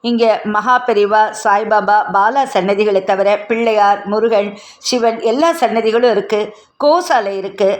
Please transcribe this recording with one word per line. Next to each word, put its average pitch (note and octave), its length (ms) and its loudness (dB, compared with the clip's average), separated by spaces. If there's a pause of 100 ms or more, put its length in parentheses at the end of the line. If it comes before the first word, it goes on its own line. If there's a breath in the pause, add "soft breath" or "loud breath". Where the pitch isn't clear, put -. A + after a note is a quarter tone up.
இங்க A#3 200 0 (200)
மகா G#3+ 340 0
பெரியவா, G#3+ 440 2 (120)
சாய்பாபா, G#3 640 0 (140)
பாலா A3 340 2
சன்னதிகளை G3 600 0
தவிர G3 240 0 (100)
பிள்ளையார், G#3+ 680 0
முருகன், G#3 440 0 (280 loud breath)
சிவன் A#3 420 -2
எல்லா C#4+ 320 0
சன்னதிகளும் A3+ 580 0
இருக்கு. G#3 300 -2 (400 loud breath)
கோசாலை C#4+ 560 0
இருக்கு. G3 440 -2